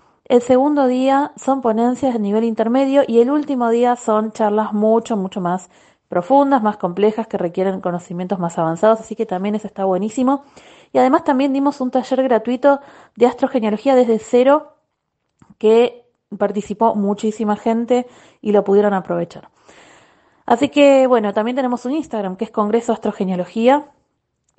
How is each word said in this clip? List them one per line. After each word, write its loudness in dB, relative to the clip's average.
El 4
segundo 2
día 0
son -4
ponencias 0
de -4
nivel -2
intermedio 0
y 4
el 2
último -2
día 2
son -2
charlas -2
mucho, 0
mucho -6
más -4
profundas, 2
más -2
complejas, -2
que -8
requieren -2
conocimientos -6
más -6
avanzados, 2
así -12
que -4
también -6
eso -8
está -6
buenísimo. -2
Y 0
además 2
también 0
dimos -2
un -4
taller -2
gratuito 0
de 4
astrogenealogía 0
desde 2
cero, 2
que 2
participó -2
muchísima -2
gente -2
y -4
lo 4
pudieron 2
aprovechar. -6
Así 0
que, 4
bueno, 0
también -2
tenemos -4
un -4
Instagram, -6
que -8
es -10
Congreso -2
Astrogenealogía, -2